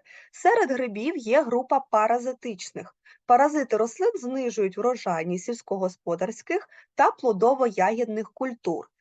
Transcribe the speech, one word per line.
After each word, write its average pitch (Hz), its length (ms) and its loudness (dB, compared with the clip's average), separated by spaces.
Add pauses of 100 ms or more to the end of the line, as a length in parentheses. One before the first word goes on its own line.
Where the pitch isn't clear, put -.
(320)
серед 381 380 2
грибів 247 460 -4
є 247 260 2
група 254 380 -2
паразитичних. 233 1160 -4 (300)
Паразити 269 500 4
рослин 233 380 0
знижують 240 640 -4
врожайність 180 680 -2
сільськогосподарських 196 1200 -4 (260)
та 302 160 4
плодово-ягідних 226 1120 0 (100)
культур, 233 560 -6 (100)